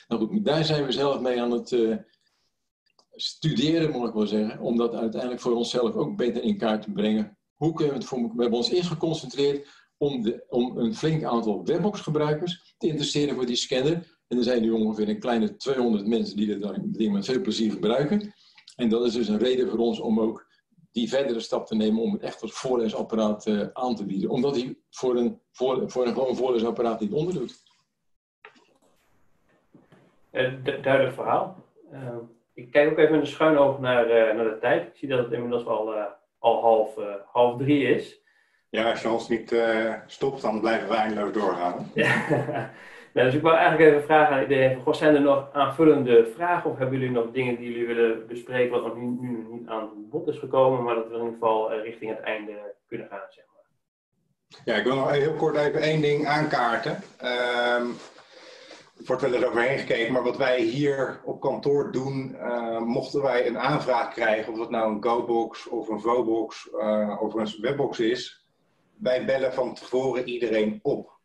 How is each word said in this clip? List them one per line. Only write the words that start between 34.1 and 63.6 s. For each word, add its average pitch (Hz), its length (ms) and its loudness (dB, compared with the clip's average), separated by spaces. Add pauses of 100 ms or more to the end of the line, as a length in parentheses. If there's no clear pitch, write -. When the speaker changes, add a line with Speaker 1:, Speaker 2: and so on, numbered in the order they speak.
Speaker 2:
eh, 113 260 6
naar 117 80 0
de 110 160 -2
tijd. 120 260 0
Ik - 100 -20
zie 139 120 -8
dat 127 160 0
het 113 80 -8
inmiddels 120 340 -4
al, 110 280 -2
eh, 107 100 -4 (340)
al 113 220 4
half, 110 380 4
eh, 104 60 -6 (280)
half 123 260 4
drie 139 260 2 (100)
is. - 260 -4 (500)
Speaker 3:
Ja, 113 200 2
als 110 120 -2
je 113 80 -2
ons 117 180 -2
niet, 117 240 -2
eh, 113 420 2 (120)
stopt, 135 360 -4
dan 110 180 -2
blijven 107 280 0
we 110 60 0
eindeloos 107 380 0
doorgaan. 90 580 -2
Speaker 2:
<laughs> - 40 -16
Ja. 131 760 0 (420)
Nou, 123 140 4
dus 131 100 2
ik 151 60 0
wou 160 140 6
eigenlijk 160 340 8
even 147 140 6
vragen 151 300 6
aan 135 80 2
iedereen 131 320 4
van, - 80 -6
"Goh, 147 120 2
zijn 151 200 6
er 143 60 6
nog 139 320 4
aanvullende 143 840 6
vragen 170 360 0
of 123 80 -6
hebben 131 200 0
jullie 123 160 -2
nog 113 160 0
dingen 123 260 -2
die 120 140 -8
jullie 117 160 -2
willen 117 400 2
bespreken 123 440 -2
wat 120 160 0
nog 113 100 -6
nu, 123 240 -4
nu 117 300 -8
niet 117 180 -12
aan 110 200 -6 (220)
bod 151 180 -4
is 147 100 -4
gekomen, 131 440 2
maar 120 120 -2
dat 113 140 -2
we 117 60 -14
in 117 40 -6
ieder 117 140 -4
geval, 110 400 0
eh, 110 100 -4
richting 113 280 -10
het 110 100 -8
einde 104 540 -10 (120)
kunnen - 240 -12
gaan, 98 100 -12 (100)
zeg - 160 -20
maar." - 180 -20 (1000)
Speaker 3:
Ja, 117 100 0
ik 104 100 0
wil 127 120 2
nog 139 140 0
heel 143 240 2
kort 151 220 0
even 147 240 0
één 156 200 2
ding 147 260 2
aankaarten. 139 720 0 (200)
Ehm, 120 680 0 (1120)
er - 80 -20
wordt 127 160 -2
wel 127 120 2
eens 117 100 2
overheen 120 340 0
gekeken, 117 340 -2
maar 127 100 0
wat 123 140 -2
wij 127 240 2
hier 135 640 -2
op - 160 -8
kantoor - 520 -2
doen, 131 440 -6
eh, 117 440 -4
mochten 120 420 -2
wij 123 240 2
een 110 120 -2
aanvraag 127 560 0